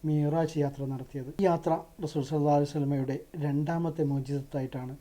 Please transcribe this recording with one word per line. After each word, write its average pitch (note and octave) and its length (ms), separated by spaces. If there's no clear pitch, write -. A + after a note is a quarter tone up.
മിറാജ് D#3 560
യാത്ര C#3 160
നടത്തിയത്. C3 360
ഈ F#3+ 80
യാത്ര E3 220
റസൂൽ D3 260
സല്ലല്ലാഹു D3 300
അലൈഹി C#3 120
വസല്ലമയുടെ C#3 460
രണ്ടാമത്തെ D#3 560
മോചിതത്തായിട്ടാണ് C3+ 880